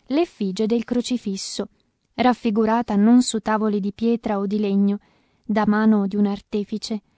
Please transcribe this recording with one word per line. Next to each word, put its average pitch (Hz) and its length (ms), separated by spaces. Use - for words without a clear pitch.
l'effigie 220 600
del 226 180
crocifisso, 233 840
raffigurata 226 840
non 233 260
su - 180
tavoli 214 400
di 202 120
pietra 226 460
o 202 80
di 202 120
legno, 202 400
da 214 200
mano 208 400
di 202 100
un 208 100
artefice, 202 760